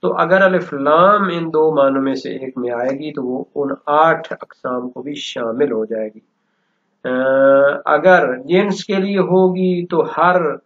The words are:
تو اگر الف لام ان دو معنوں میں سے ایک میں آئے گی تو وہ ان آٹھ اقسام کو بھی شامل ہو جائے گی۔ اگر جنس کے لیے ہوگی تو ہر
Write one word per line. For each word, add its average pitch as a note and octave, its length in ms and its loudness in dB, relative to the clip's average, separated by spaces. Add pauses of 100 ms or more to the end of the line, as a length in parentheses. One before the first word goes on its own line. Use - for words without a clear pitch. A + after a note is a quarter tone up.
تو F3+ 120 -2
اگر E3+ 280 2
الف F#3 320 0
لام E3 500 2
ان E3+ 300 -4
دو D#3 220 2
معنوں C3+ 260 2
میں C3+ 120 -2
سے C3+ 160 -8
ایک C3 280 -10
میں A#2+ 140 -6
آئے B2+ 280 -4
گی D3+ 120 -10
تو C#3+ 120 -8
وہ B2+ 200 -6 (120)
ان C#3+ 140 -4 (160)
آٹھ D#3 560 2
اقسام B2+ 480 -10
کو B2+ 120 -16
بھی C#3+ 120 -10
شامل B2 580 -4
ہو A2 140 -4
جائے A2 220 -6
گی۔ G#2+ 120 -16 (1700)
اگر D3+ 520 4
جنس F3+ 480 0
کے G3+ 80 -4
لیے G3 260 -2
ہوگی F#3 680 2
تو E3 180 -2 (140)
ہر F3 240 2 (240)